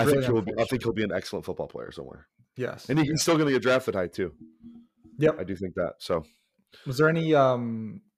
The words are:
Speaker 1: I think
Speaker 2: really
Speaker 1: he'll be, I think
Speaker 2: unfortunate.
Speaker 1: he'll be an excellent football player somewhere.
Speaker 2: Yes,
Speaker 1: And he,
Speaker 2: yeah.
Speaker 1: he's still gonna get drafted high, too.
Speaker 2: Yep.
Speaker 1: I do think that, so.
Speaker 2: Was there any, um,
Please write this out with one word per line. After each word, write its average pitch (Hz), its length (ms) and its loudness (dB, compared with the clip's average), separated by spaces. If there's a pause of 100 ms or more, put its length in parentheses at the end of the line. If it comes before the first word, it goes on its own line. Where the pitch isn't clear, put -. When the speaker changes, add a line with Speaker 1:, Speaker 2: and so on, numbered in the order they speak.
Speaker 1:
I 117 40 4
think 143 120 4
Speaker 2:
really 131 100 0
Speaker 1:
he'll 117 160 2
be, 95 100 -6
I - 20 -6
think - 60 -8
Speaker 2:
unfortunate. 117 240 -2
Speaker 1:
he'll 117 80 0
be 107 120 -2
an 98 80 -2
excellent 92 340 -6
football 82 200 -6
player - 240 -12
somewhere. - 380 -16 (260)
Speaker 2:
Yes, - 340 -10
Speaker 1:
And 139 100 2
he, 151 80 4
Speaker 2:
yeah. 143 60 0
Speaker 1:
he's 156 100 0
still 170 140 4
gonna 151 140 4
get 127 120 2
drafted 127 340 2
high, 92 120 0
too. 87 260 -4 (840)
Speaker 2:
Yep. 156 220 2
Speaker 1:
I 185 40 -4
do 165 120 -6
think 92 180 -6
that, 87 240 -2
so. 85 260 -2 (640)
Speaker 2:
Was 131 120 -6
there 156 100 6
any, 160 260 2
um, 120 680 2 (160)